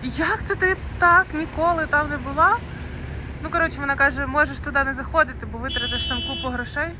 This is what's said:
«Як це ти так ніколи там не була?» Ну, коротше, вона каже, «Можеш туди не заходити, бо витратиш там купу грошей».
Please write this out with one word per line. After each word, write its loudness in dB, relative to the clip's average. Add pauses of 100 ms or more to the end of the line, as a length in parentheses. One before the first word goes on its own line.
«Як -2
це 0
ти 2 (240)
так 8
ніколи 0
там 2
не -2
була?» 4 (840)
Ну, -6
коротше, 0
вона 0
каже, 2
«Можеш 2
туди 0
не -2
заходити, 0
бо -8
витратиш -4
там -2
купу -4
грошей». -4 (100)